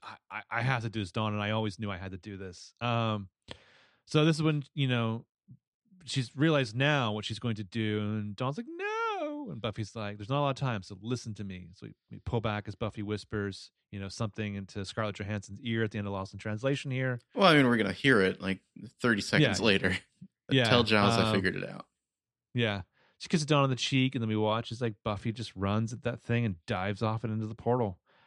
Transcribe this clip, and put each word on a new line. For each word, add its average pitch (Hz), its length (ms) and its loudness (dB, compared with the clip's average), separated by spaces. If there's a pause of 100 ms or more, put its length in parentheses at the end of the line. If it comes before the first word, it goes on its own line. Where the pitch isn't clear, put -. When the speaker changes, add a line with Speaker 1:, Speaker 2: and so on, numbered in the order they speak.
Speaker 1:
"I, - 140 -14 (140)
I, 104 200 -10
I 113 120 -2
have 123 200 0
to 117 80 -4
do 110 100 -4
this, 95 120 -4
Dawn, 107 220 0
and 104 80 -2
I 104 80 0
always 110 280 -2
knew 110 120 -6
I 92 80 -6
had 92 140 -10
to 95 60 -10
do 98 180 -12
this." 92 440 -14
Um, 113 480 0 (800)
so 151 180 4
this 160 120 6
is 156 60 -2
when, 151 220 2 (100)
you 139 140 0
know, 117 360 0 (800)
she's 123 320 -4
realized 139 400 2
now 135 360 2
what 107 120 -4
she's 107 140 -6
going 117 180 -2
to 107 80 -6
do, 107 360 -2
and 104 340 -4
Dawn's 131 220 -4
like, 233 120 -8
"No!" 359 840 -4
And 117 80 -10
Buffy's 104 340 -6
like, 104 220 -8
"There's 104 140 -12
not 143 100 0
a - 20 2
lot 143 80 0
of 131 60 -4
time, 117 260 -2
so 95 180 -16
listen 113 340 -4
to 104 100 -10
me." 92 300 -12
So - 120 -16
we, 101 80 -16 (160)
we 104 140 -14
pull 120 160 -2
back 104 260 -4
as 104 80 -8
Buffy 107 280 -6
whispers, 101 680 -6 (220)
you 101 80 -10
know, 98 80 -8
something 104 480 -6
into 98 280 -8
Scarlett 104 320 -4
Johansson's 101 440 -8
ear 113 240 0
at 107 80 -2
the 113 60 -6
end 101 100 -4
of 98 40 -6
Lost 95 200 -6
in 95 80 -12
Translation 131 500 -4
here. 127 300 -2 (140)
Speaker 2:
Well, 196 120 6
I 160 100 10
mean, 139 100 10
we're 120 100 6
gonna 98 160 2
hear 127 280 6
it, 92 200 4
like, 95 200 -2 (400)
thirty 113 200 4
seconds 98 400 2
Speaker 1:
Yeah. 101 40 2
Speaker 2:
later. 95 380 4
<laughs> - 40 -20 (440)
Speaker 1:
Yeah, 127 140 4
Speaker 2:
"Tell 117 200 6
Giles 107 300 6
I 113 140 6
Speaker 1:
um, 110 60 2
Speaker 2:
figured 95 220 0
it 92 100 -6
out." 95 200 -12 (640)
Speaker 1:
Yeah. 107 300 0 (360)
She - 100 -14
kisses 151 180 0
Dawn 143 180 6
on 135 60 4
the 131 60 0
cheek, 131 380 2
and 127 60 -2
then 110 80 0
we 110 80 0
watch 107 360 0
as, 113 100 -8
like, 117 200 -2
Buffy 110 300 -2
just 113 240 -10
runs 107 380 0
at - 80 -12
that 120 180 -4
thing 120 240 0
and 98 120 -2 (100)
dives 101 340 -2
off 110 240 -2
and 110 80 -2
into 110 140 -4
the 110 80 -8
portal. 117 440 -2 (280)